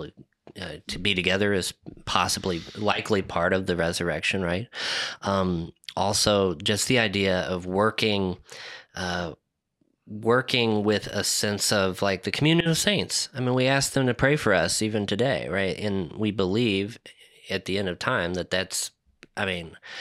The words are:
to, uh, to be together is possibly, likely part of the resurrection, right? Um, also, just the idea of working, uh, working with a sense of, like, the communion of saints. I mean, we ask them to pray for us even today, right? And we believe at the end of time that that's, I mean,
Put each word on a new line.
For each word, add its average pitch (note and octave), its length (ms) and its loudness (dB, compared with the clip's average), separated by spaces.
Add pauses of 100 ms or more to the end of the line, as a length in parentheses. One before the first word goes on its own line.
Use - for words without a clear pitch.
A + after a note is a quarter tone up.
to, - 540 -20
uh, D#3+ 260 -12
to - 120 -8
be G2 160 0
together F#2+ 380 2
is F2+ 200 -2 (300)
possibly, F2+ 580 0 (140)
likely G#2 460 0
part F2+ 320 0
of F#2+ 120 0
the F2+ 120 0
resurrection, E2+ 680 0
right? F2 240 -2 (540)
Um, F#2 500 0 (240)
also, G2 600 4
just G#2 340 0
the B2+ 100 4
idea G2 440 2
of F2+ 220 -4
working, G2 680 2 (580)
uh, F2+ 420 -4 (720)
working A2+ 800 2
with G#2 240 2
a G2+ 160 -4
sense - 480 0
of, F#2+ 300 2
like, G2 220 0
the F#2+ 80 -4
communion E3 380 2
of D#3+ 80 2
saints. - 560 -2
I B2 60 -8
mean, B2+ 140 0
we B2+ 140 2
ask C#3 260 0
them C3+ 140 2
to A#2+ 60 4
pray C#3 220 2
for A2 180 2
us F2 280 2
even G#2+ 260 0
today, G2+ 400 0
right? F#2 300 -2
And F#2+ 340 -4
we G#2+ 200 -2
believe G2+ 680 0 (500)
at G2 140 -4
the F#2+ 140 -2
end G2+ 100 -2
of F2 120 -6
time F#2+ 340 -2
that F2 180 -4
that's, - 400 -2 (440)
I G#2+ 100 -4
mean, F2 320 -6 (240)